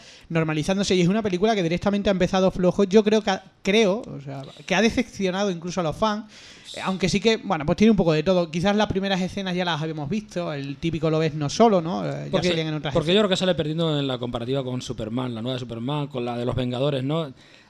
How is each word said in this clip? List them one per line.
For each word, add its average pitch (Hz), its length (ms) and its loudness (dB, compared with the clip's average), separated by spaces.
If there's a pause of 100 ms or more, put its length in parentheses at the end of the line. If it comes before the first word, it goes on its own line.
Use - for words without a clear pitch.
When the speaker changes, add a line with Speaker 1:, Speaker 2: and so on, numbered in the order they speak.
(300)
Speaker 1:
normalizándose. 165 680 0
Y 180 60 4
es 165 60 6
una 214 140 2
película 208 320 2
que 196 80 0
directamente 190 460 0
ha 202 40 4
empezado 185 380 2
flojo. 180 340 2
Yo 196 200 6
creo 214 180 2
que 208 80 -2
ha, 190 140 -2 (180)
creo, 208 440 2
o 139 160 -12
sea, 135 200 -12 (240)
que 185 80 0
ha 180 80 4
decepcionado 202 680 0
incluso 170 300 -6
a 170 40 0
los 151 120 -2
fans, 214 280 0 (600)
aunque 185 240 -2
sí 202 120 0
que, 226 180 2
bueno, 165 280 -4
pues 175 100 2
tiene 220 140 8
un 214 60 4
poco 165 160 4
de 156 100 2
todo. 175 280 2
Quizás 175 260 0
las 208 100 2
primeras 196 340 0
escenas 185 340 -4
ya 180 100 -2
las 160 180 -2
habíamos 151 260 -6
visto, 175 440 -6
el 139 240 -6
típico 160 340 -2
lo 156 80 2
ves 156 160 0
no 147 160 -2
solo, 214 300 6
¿no? 180 280 -4
Eh, 143 180 -8
ya 143 40 -10
Speaker 2:
Porque, 175 180 0
Speaker 1:
salían 165 200 0
en 156 60 -4
otras 147 200 -4
Speaker 2:
porque 156 140 0
yo 175 40 2
Speaker 1:
escenas. 214 100 4
Speaker 2:
creo 202 80 2
que 185 60 0
sale 185 180 0
perdiendo 156 440 -2
en 139 80 0
la 127 120 -4
comparativa 123 460 -4
con 127 160 -6
Superman, 120 540 -6
la 110 80 -8
nueva 127 160 -4
Superman, 123 480 -6
con 127 180 -6
la 120 140 -6
de 120 60 -4
los 123 100 -2
Vengadores, 127 500 -2
¿no? 151 280 -2 (380)